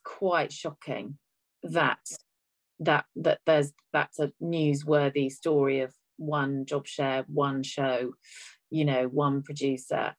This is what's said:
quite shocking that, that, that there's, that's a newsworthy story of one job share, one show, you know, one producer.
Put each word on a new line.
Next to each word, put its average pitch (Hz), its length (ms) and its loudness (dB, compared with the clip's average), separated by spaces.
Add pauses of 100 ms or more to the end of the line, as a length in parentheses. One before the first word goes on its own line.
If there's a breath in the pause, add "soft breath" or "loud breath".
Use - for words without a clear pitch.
quite 175 480 -2
shocking - 680 -10 (460)
that, 160 360 0 (800)
that, 156 280 2 (100)
that - 280 2
there's, 147 280 4 (200)
that's - 280 -2
a 147 200 -2
newsworthy 147 920 2
story 139 480 2
of 131 120 -4 (240)
one 139 480 -2
job 139 220 -4
share, 135 420 -2
one 139 340 0
show, 131 500 -2 (580 loud breath)
you 156 140 0
know, 131 200 2
one 139 380 0
producer. 139 760 -4